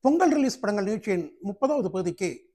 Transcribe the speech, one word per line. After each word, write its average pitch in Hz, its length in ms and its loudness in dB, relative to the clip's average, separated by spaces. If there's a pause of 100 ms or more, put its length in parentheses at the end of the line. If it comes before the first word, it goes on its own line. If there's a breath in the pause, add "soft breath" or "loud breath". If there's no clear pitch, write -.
பொங்கல் 320 300 4
ரிலீஸ் 277 300 0
படங்கள் 208 240 -2
நிகழ்ச்சியின் 190 600 -4
முப்பதாவது 269 380 0
பகுதிக்கு 180 720 -4